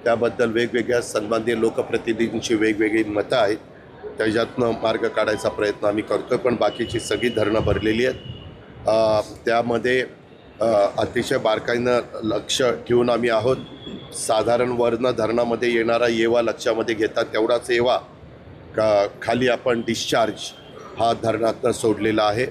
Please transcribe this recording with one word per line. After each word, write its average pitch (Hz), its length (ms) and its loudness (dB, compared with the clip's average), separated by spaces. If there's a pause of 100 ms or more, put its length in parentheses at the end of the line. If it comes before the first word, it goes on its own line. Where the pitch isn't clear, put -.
त्याबद्दल 117 480 2
वेगवेगळ्या 117 500 0
सन्माननीय 110 580 -2
लोकप्रतिनिधींची 113 960 -2
वेगवेगळी 107 480 2
मतं 104 320 -2
आहेत, 107 220 2 (600)
त्याच्यातनं 113 540 0 (120)
मार्ग 113 240 0
काढायचा 107 420 0
प्रयत्न 107 380 -2
आम्ही 104 160 0
करतोय, 107 340 -2
पण 120 180 0
बाकीची 110 440 -2
सगळी 107 300 -2
धरणं 110 300 0
भरलेली 104 460 0
आहेत. 127 100 -2 (720)
अ, 107 340 4 (240)
त्यामध्ये, 120 600 2 (560)
अ, 110 40 0 (320)
अतिशय 120 400 0
बारकाईनं 120 600 2 (240)
लक्ष 107 380 -2
ठेवून 120 480 2
आम्ही 120 200 2
आहोत. 117 280 2 (560)
साधारण 120 560 2
वरनं 120 480 2
धरणामध्ये 117 560 0
येणारा 117 340 2
येवा 117 340 2
लक्षामध्ये 113 540 0
घेता 110 280 0
तेवढाच 117 460 0
येवा 123 280 2 (800)
का, 107 320 4 (140)
खाली 123 260 0
आपण 117 340 0
डिस्चार्ज 110 520 0 (680)
हा 117 140 2 (100)
धरणातनं 113 480 0
सोडलेला 107 520 2
आहे. 107 280 0